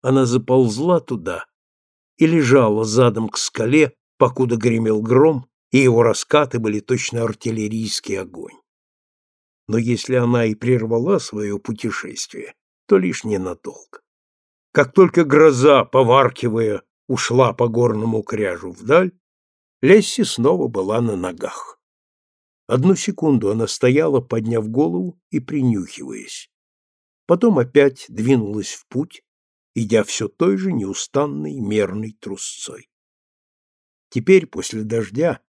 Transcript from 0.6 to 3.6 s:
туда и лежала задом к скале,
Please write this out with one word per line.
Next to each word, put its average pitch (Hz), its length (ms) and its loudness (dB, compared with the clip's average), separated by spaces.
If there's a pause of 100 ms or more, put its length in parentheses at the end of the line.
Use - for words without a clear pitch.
туда 87 460 -8 (720)
и 160 80 4
лежала 123 580 4
задом 110 440 2
к - 100 -10
скале, 135 560 0 (240)